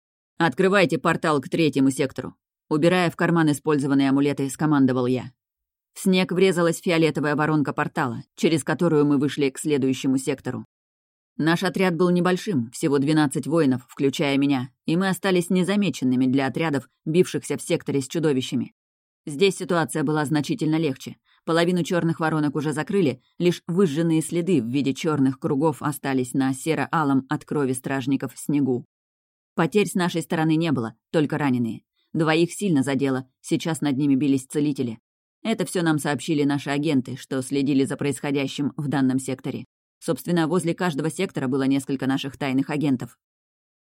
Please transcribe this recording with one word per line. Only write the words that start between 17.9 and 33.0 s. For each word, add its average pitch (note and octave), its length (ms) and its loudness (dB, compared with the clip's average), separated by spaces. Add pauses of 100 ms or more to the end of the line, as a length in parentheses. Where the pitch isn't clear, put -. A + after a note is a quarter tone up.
с C3 60 -6
чудовищами. C3+ 640 -2 (520)
Здесь E3+ 300 2
ситуация E3 480 -2
была D3+ 220 0
значительно D3+ 500 0
легче. D3 400 -2 (300)
Половину E3+ 380 2
чёрных E3 360 0
воронок D#3 360 0
уже D3+ 180 -2
закрыли, D#3 480 0 (160)
лишь E3+ 300 0
выжженные E3 540 2
следы E3 400 0
в A2 60 -2
виде C#3 260 0
чёрных C#3 460 0
кругов D3+ 420 0
остались C3+ 520 -4
на C3+ 200 0
серо-алом C#3 760 0
от C#3+ 160 -6
крови C#3+ 260 -2
стражников C3 640 -4
снегу. C3+ 500 -2 (680)
Потерь F3+ 320 2
с - 60 -10
нашей F3 280 0
стороны D#3+ 340 0
не E3 160 0
было, A2+ 240 -2 (160)
только D#3 260 0
раненые. B2 460 -2 (280)
Двоих D#3+ 400 2
сильно E3 320 0
задело, C3+ 460 -2 (100)